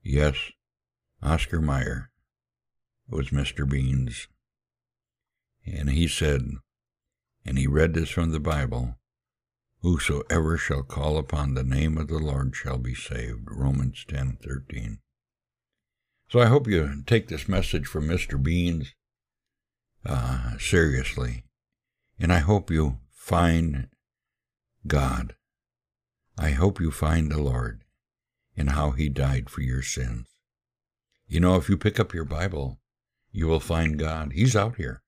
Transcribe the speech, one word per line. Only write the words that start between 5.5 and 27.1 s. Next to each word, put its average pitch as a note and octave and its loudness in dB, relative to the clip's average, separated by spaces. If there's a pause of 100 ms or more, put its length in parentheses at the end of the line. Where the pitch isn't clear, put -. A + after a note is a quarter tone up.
And C#2 -2
he D#2 4
said, C#2+ 0 (1000)
and B1+ -4
he C2 0
read D2+ 2
this D#2+ -2
from E2 0
the D#2 -2
Bible, C#2+ -2 (840)
"Whosoever D#2+ 0
shall C2+ -2
call D2+ -2
upon C#2+ -2
the B1+ -2
name D2 0
of D2+ -4
the D#2+ -2
Lord C2+ -2
shall B1+ -6
be B1 -4
saved," A#1 -8
Romans C2+ -2
ten C2 -4
thirteen. A1 -8 (1300)
So B2 4
I A#2+ 8
hope B2+ 6
you D2 0
take A#2 2
this D#2+ -6
message F#2 0
from D2+ -4
Mister D#2 -2
Beans, E2 0 (1120)
uh, B1 -2
seriously, C2 0 (760)
and E2 2
I F2 6
hope F#2+ 2
you D#2 0 (100)
find E2 2 (1000)
God. B1 0 (1000)
I D2+ 0
hope E2+ 2
you D#2+ 0
find D#2 2